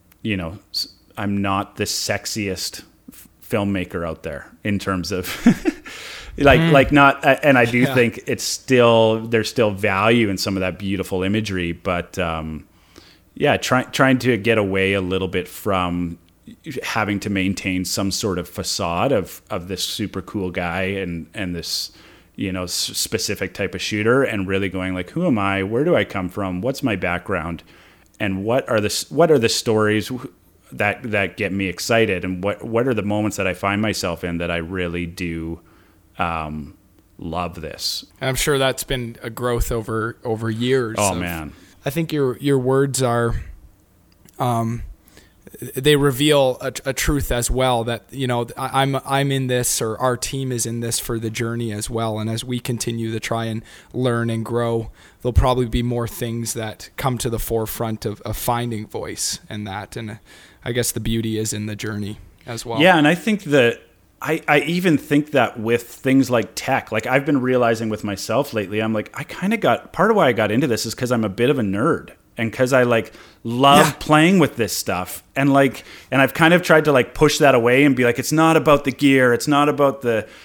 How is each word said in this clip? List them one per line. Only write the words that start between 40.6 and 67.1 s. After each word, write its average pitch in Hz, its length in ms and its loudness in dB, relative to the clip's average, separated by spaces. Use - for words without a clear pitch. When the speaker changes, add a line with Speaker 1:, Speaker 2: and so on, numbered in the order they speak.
Speaker 1:
Oh, 101 140 2
Speaker 2:
of 87 60 -2
Speaker 1:
man. 82 340 -6
Speaker 2:
I 139 40 -4
think 160 220 -4
your, 135 260 0
your 139 200 2
words 131 440 0
are, 117 400 0
um, 117 440 -2
they 135 360 2
reveal 139 640 4
a, 131 120 -6
a 139 60 -2
truth - 380 0
as 120 200 0
well 123 340 2
that, 117 260 -6
you 131 160 -4
know, 120 200 0
I, 131 260 0
I'm, 139 220 2
I'm 139 260 0
in 135 160 -2
this, 123 340 0
or 110 180 -2
our 127 180 0
team 135 340 -6
is 120 160 -4
in 117 140 -6
this 117 180 -4
for 117 200 -4
the 113 120 -4
journey 117 420 -4
as 104 160 -8
well. 113 300 -4
And 107 100 -4
as 117 160 -4
we 123 140 -4
continue 117 540 -4
to 110 80 -6
try 113 240 -4
and 113 180 -6
learn 120 380 0
and 113 140 -4
grow, 117 460 -2
there'll 123 100 -2
probably 127 340 4
be 120 160 -2
more 120 260 -4
things 117 460 -6
that 110 420 -10
come 127 220 -2
to 120 120 -2
the 113 80 -4
forefront 113 640 -4
of, 104 180 -6
of 110 140 -6
finding 117 500 -4
voice - 520 -8
in 104 160 -10
that. 101 320 -10
And, 110 140 -10
uh, 110 40 -12
I 127 80 -6
guess 120 180 -2
the - 100 -6
beauty 110 380 -2
is 110 140 -4
in 107 140 -6
the 107 100 -8
journey 104 420 -8
as 117 180 -10
well. 117 160 -4
Speaker 1:
Yeah, 175 160 8
and 147 100 6
I 170 80 6
think 202 300 -2
that 131 380 4
I, 160 260 -2
I 151 120 6
even 170 360 2
think 147 360 0
that 117 280 2
with 117 220 0
things 131 480 2
like 113 240 0
tech, - 360 -2
like, 110 160 -2
I've 139 200 2